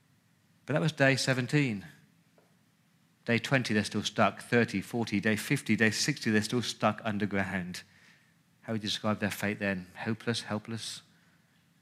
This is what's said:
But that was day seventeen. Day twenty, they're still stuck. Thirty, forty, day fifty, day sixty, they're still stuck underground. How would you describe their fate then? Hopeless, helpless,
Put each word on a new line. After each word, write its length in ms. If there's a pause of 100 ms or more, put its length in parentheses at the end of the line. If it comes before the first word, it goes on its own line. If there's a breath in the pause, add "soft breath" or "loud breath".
(640)
But 80
that 80
was 100
day 240
seventeen. 680 (1400)
Day 140
twenty, 360
they're 100
still 200
stuck. 380
Thirty, 400
forty, 400
day 140
fifty, 400
day 160
sixty, 400
they're 100
still 220
stuck 420
underground. 800 (800 soft breath)
How 120
would 100
you 60
describe 300
their 120
fate 280
then? 360
Hopeless, 460
helpless, 600 (800)